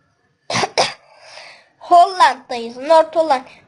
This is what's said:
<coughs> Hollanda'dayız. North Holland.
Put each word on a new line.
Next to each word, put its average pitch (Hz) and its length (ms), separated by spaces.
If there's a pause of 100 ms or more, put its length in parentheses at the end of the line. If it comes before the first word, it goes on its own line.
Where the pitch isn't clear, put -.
(500)
<coughs> - 180 (1080)
Hollanda'dayız. 254 960
North 320 400
Holland. 294 280 (240)